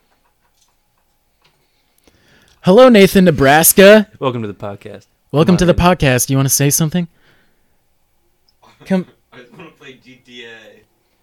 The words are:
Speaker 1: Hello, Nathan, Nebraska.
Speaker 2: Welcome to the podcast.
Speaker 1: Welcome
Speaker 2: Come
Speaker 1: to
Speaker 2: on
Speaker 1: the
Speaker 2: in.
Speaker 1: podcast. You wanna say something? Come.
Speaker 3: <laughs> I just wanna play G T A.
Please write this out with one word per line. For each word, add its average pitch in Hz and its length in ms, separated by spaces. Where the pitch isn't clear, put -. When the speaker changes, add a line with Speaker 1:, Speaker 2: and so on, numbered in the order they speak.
Speaker 1:
Hello, 240 280
Nathan, 196 360
Nebraska. 165 840
Speaker 2:
Welcome 123 220
to 107 60
the 101 60
podcast. 101 520
Speaker 1:
Welcome 160 220
Speaker 2:
Come 170 40
Speaker 1:
to 180 80
Speaker 2:
on 170 100
Speaker 1:
the - 80
Speaker 2:
in. 175 60
Speaker 1:
podcast. 135 400
You 135 80
wanna 135 120
say 143 200
something? 165 380
Come. 185 200
Speaker 3:
<laughs> - 140
I 127 60
just - 140
wanna 160 180
play 139 220
G 123 220
T 120 200
A. 117 40